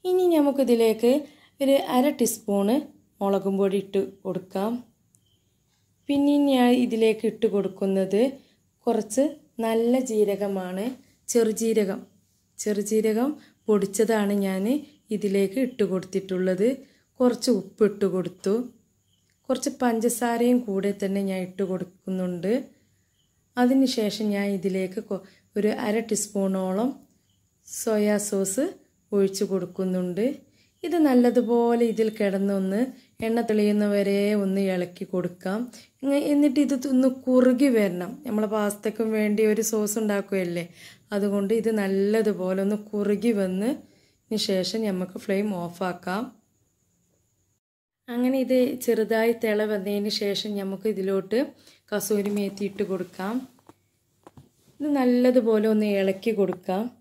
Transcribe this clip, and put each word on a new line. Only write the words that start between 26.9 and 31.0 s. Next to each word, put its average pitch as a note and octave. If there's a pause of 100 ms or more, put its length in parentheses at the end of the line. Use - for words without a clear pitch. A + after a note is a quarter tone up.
സോയാ G#3 (100)
സോസ് G3 (460)
ഒഴിച്ച് G3
കൊടുക്കുന്നുണ്ട്. F#3 (580)
ഇത് E4+